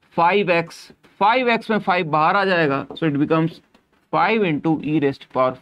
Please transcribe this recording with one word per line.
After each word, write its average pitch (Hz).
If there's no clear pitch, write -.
five 180
x, -
फ़ाइव 240
एक्स 226
में 214
फ़ाइव 185
बाहर 156
आ 196
जाएगा, 147
so 165
it 143
becomes 160
five 196
into 160
e 151
raise 139
to -
power 127